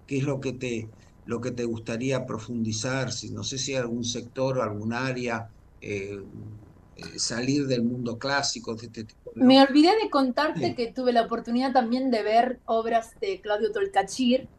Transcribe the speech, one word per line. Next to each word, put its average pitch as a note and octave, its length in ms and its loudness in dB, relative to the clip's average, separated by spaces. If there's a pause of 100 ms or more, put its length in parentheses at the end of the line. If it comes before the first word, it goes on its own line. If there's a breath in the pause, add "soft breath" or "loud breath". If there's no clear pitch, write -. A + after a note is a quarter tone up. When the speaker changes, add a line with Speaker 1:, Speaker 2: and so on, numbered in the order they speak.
Speaker 1:
qué C#3 120 -4
es C3 60 0
lo C#3 160 -2
que C3 140 -4
te, A#2+ 400 -6 (320 soft breath)
lo A#2 160 -4
que B2 100 -4
te A#2+ 140 -4
gustaría A#2+ 600 -2
profundizar? A#2 840 -4
Si, G#2+ 200 -8
no G#2+ 120 -8
sé C3+ 160 -6
si C3+ 140 -4
hay C3 80 -2
algún A#2 220 -4
sector B2+ 540 -2
o A#2+ 60 0
algún G#2+ 300 -4
área, B2 600 -4 (260)
eh, G2+ 380 -6 (800)
eh, - 240 -14
salir C3 480 0
del A#2+ 160 2
mundo A#2+ 340 -2
clásico, C3+ 580 -2
de A#2 120 -12
este A2 180 -12
tipo, - 300 -18
¿no? B3 100 4
Speaker 2:
Me C4+ 160 10
olvidé D4 280 8 (120)
de - 80 -2
contarte C#4+ 680 0
Speaker 1:
Sí. - 0 -
Speaker 2:
que A#3 180 -4
tuve B3 200 0
la A#3 100 4
oportunidad A#3 500 -2
también B3+ 380 2
de A3 120 2
ver A#3 420 2
obras A3+ 540 0
de G3 220 -4
Claudio G#3 300 0
Tolcachir, G#3+ 880 0